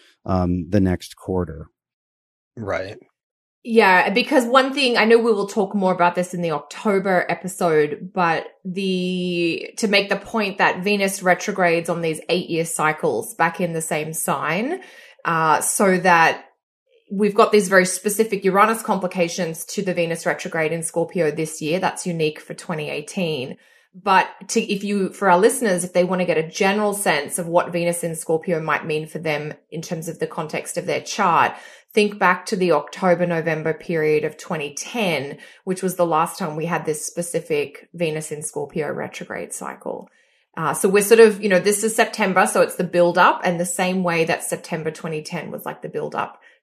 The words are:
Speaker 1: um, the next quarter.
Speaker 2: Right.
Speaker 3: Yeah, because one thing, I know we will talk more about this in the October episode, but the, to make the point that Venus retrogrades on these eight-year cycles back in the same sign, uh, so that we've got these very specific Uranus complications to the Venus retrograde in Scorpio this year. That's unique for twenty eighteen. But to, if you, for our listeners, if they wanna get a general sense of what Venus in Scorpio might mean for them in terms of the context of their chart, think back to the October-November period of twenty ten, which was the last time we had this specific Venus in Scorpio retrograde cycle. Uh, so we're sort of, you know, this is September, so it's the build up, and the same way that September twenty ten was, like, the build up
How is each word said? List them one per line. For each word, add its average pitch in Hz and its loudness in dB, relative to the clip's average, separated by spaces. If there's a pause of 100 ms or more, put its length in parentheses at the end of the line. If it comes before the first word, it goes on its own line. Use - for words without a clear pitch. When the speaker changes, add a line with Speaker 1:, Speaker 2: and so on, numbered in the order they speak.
(240)
Speaker 1:
um, 90 0
the 104 4
next 92 0
quarter. 82 -6 (880)
Speaker 2:
Right. 95 -6 (640)
Speaker 3:
Yeah, 202 6
because 247 4
one 262 4
thing, 262 0
I 190 4
know 226 8
we 233 2
will 202 0
talk 202 -2
more 185 2
about 175 2
this 180 -2
in 175 -4
the 165 -2
October 190 0
episode, 170 0
but 170 0 (180)
the, 180 -4
to 233 -2
make 196 2
the 190 0
point 202 -4
that 180 2
Venus 196 -2
retrogrades 175 2
on 170 -2
these 160 -2
eight-year 165 -2
cycles 156 -2
back 170 0
in 170 -2
the 160 -4
same 160 -4
sign, 175 -4 (440)
uh, 160 4
so 190 2
that 165 6 (640)
we've 202 0
got 208 6
these 208 4
very 185 6
specific 208 -2
Uranus 208 4
complications 180 -2
to - -6
the 180 -2
Venus 165 -2
retrograde 160 -2
in 165 -4
Scorpio 165 -2
this 156 -6
year. 160 -2
That's - -4
unique 160 -2
for - -16
twenty 151 -8
eighteen. 147 -6 (380)
But 185 0 (200)
to, 226 0
if 196 -4
you, 202 -2
for 196 0
our 175 6
listeners, 190 2
if 175 -10
they 180 4
wanna 185 -2
get 165 0
a 160 -2
general 202 0
sense 170 -2
of 170 -6
what 170 2
Venus 170 -2
in 165 -6
Scorpio 160 -2
might 156 -4
mean 156 -4
for 190 -14
them 151 -6 (160)
in 165 -10
terms 165 -8
of 160 -10
the - -4
context 156 -8
of 175 -4
their 156 -4
chart, 165 2 (400)
think 208 2
back 185 2
to - -4
the 180 2
October-November 165 0
period 156 0
of 151 -6
twenty 147 -8
ten, 160 -4 (260)
which 185 -6
was 180 -4
the 175 2
last 160 0
time 156 -6
we 160 -4
had 170 -2
this 156 -4
specific 165 -6
Venus 156 -4
in 151 -8
Scorpio 147 -6
retrograde - -10
cycle. - -12 (480)
Uh, 160 -2
so 196 0
we're 196 4
sort 220 8
of, 208 8
you 214 0
know, 185 4
this 196 2
is 214 -2
September, 202 2
so 214 2
it's - 2
the 180 -2
build 175 2
up, 202 4
and 175 0
the 170 -2
same 185 -2
way 165 0
that - -2
September 160 -6
twenty 156 -8
ten 151 -10
was, - -12
like, 147 -10
the - -10
build 160 -8
up - -6 (220)